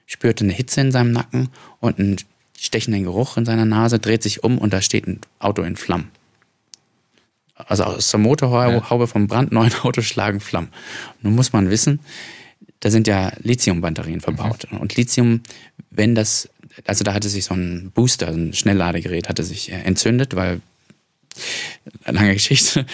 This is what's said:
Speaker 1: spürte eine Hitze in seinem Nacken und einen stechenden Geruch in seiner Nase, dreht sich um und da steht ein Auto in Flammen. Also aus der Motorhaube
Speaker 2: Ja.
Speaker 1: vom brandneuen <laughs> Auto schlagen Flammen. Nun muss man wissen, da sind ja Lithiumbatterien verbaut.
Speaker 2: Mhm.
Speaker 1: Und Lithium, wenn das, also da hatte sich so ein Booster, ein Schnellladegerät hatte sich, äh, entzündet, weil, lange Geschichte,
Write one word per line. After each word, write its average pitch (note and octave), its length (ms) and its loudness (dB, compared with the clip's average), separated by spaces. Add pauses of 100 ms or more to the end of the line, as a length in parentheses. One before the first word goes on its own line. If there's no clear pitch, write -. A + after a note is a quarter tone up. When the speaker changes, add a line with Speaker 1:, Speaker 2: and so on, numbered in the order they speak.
(100)
Speaker 1:
spürte - 320 0
eine F#2+ 120 2
Hitze - 260 -2
in C3+ 100 2
seinem A#2+ 220 2
Nacken B2+ 380 -2 (300)
und A2+ 180 -2
einen G2 180 2 (420)
stechenden A2 440 -2
Geruch F#2+ 340 -2
in A#2 80 0
seiner A2+ 220 2
Nase, A2+ 320 2
dreht G#2+ 240 0
sich - 200 -4
um A#2 140 2
und G#2 160 0
da F#2+ 80 0
steht - 260 -2
ein F#2+ 140 -6 (180)
Auto G2+ 240 0
in F2 140 -4
Flammen. E2+ 340 -4 (1400)
Also G2+ 300 -2
aus - 260 -2
der A2 80 2
Motorhaube A#2+ 720 4
Speaker 2:
Ja. A#2+ 160 4
Speaker 1:
vom G#2 200 2
brandneuen A2+ 520 2
<laughs> - 40 -6
Auto A#2+ 180 0
schlagen G#2 400 -2
Flammen. E2+ 300 -4 (500)
Nun G#2 140 2
muss B2 180 2
man G2 160 4
wissen, B2 320 2 (800)
da G#2 100 0
sind A2 160 4
ja F#2+ 260 2 (100)
Lithiumbatterien E2+ 800 -2
verbaut. - 480 -4
Speaker 2:
Mhm. G#2 80 -8
Speaker 1:
Und - 180 -6
Lithium, A#2+ 460 2 (480)
wenn A2+ 240 2
das, - 340 0 (380)
also G#2+ 180 -2
da G2+ 80 0
hatte G#2 160 -2
sich G2+ 160 -4
so - 80 -6
ein F2+ 400 -4
Booster, B2 360 2
ein E2 260 -4
Schnellladegerät F2 720 0
hatte E2 160 -2
sich, - 260 -10
äh, F2+ 120 -10
entzündet, A#2 520 0
weil, F2+ 280 -2 (1400)
lange G2 260 2
Geschichte, C3 600 2